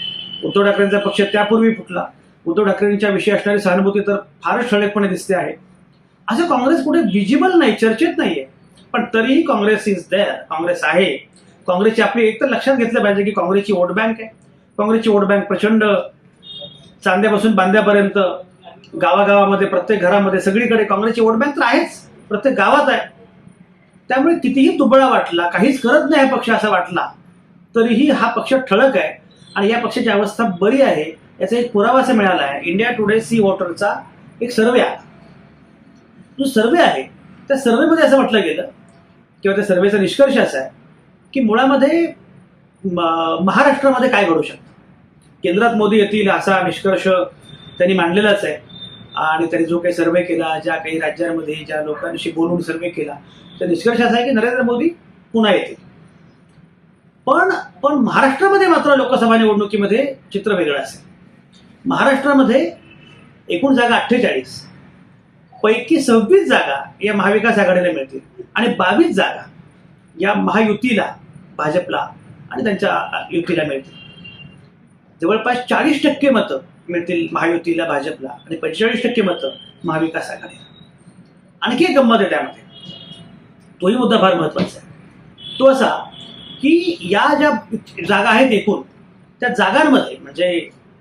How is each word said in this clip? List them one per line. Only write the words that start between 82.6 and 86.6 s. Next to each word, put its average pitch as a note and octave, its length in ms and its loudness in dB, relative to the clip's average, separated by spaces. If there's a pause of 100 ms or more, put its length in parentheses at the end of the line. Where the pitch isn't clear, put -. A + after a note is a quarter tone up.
तोही G3 140 2
मुद्दा A3+ 220 0
फार F#3 160 2
महत्त्वाचा E3+ 460 -4
आहे. - 800 -20
तो C4+ 100 6
असा C4 180 2 (760)